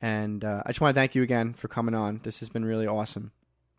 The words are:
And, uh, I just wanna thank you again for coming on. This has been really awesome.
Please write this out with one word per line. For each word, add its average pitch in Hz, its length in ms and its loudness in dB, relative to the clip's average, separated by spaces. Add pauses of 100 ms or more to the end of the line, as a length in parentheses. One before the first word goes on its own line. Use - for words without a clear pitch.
And, 107 440 -2
uh, 104 200 -2
I - 60 -6
just - 100 -2
wanna 147 140 6
thank 135 200 4
you 131 80 4
again 117 300 2
for - 160 -8
coming 117 260 0
on. 107 280 -2
This - 180 -6
has 110 80 -10
been 113 160 -4
really 110 220 0
awesome. 107 460 -4 (460)